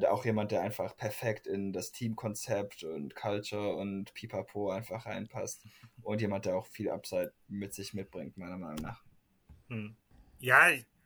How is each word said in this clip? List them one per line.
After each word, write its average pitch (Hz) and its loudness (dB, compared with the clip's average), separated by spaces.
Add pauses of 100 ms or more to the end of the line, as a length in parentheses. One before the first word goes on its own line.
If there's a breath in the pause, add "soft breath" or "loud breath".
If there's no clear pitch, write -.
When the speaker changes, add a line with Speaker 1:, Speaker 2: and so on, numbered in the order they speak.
Speaker 1:
auch 104 4
jemand, 107 2
der 92 2
einfach 95 -4
perfekt 110 -2
in 98 -2
das 90 -4
Teamkonzept 104 -4
und 78 -6
Culture 104 -2
und 98 -4
Pipapo 101 -4
einfach 107 -4
reinpasst 104 -6 (360 loud breath)
und 107 0
jemand, 101 0
der 92 2
auch 110 -2
viel - -4
Upside - -2 (140)
mit 101 -6
sich 98 -8
mitbringt, 92 -8
meiner 90 -8
Meinung 85 -8
nach. - -8 (640)
Speaker 2:
Hm. 110 -6 (420)
Ja, 139 10
ich, 131 0 (200)